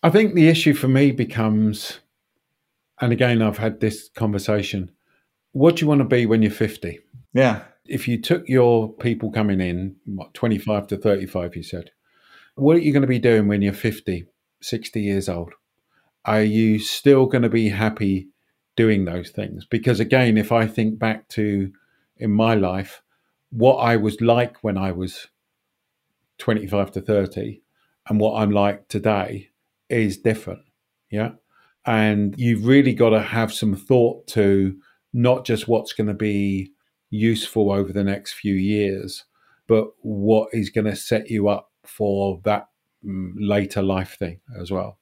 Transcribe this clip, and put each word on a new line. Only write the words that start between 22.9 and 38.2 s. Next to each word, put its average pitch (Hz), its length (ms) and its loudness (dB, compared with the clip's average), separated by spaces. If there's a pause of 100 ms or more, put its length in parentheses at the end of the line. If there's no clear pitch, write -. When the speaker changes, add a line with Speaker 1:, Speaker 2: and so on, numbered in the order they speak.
Speaker 1:
what 127 260 4
I 120 200 2
was 107 240 -2
like 117 420 2
when 104 140 -2
I 95 160 -2
was 87 360 -10 (1120)
twenty-five 101 540 -2
to 95 80 -8
thirty 101 600 -4 (460)
and 107 120 0
what 107 140 2
I'm 107 160 0
like 101 380 0
today 104 600 -4 (400)
is 110 300 -2
different. 107 420 -4 (500)
Yeah. 110 220 -6 (540)
And 107 500 0
you've 117 300 0
really 131 260 6
gotta 110 300 2
have 113 300 -2
some 104 220 -2
thought 120 540 0
to 98 480 2 (360)
not 123 340 2
just 110 220 -4
what's 113 240 0
gonna 104 220 -4
be 101 580 -4 (360)
useful 107 640 0
over 98 200 -2
the 98 120 -2
next 98 300 -6